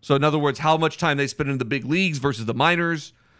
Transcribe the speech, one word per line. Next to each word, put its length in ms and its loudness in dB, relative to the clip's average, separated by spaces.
So 140 0
in 100 2
other 140 2
words, 200 0
how 160 2
much 220 0
time 180 0
they 120 0
spend 220 -4
in 80 -2
the 80 -2
big 200 -4
leagues 320 0
versus 300 -4
the 60 -2
minors 600 0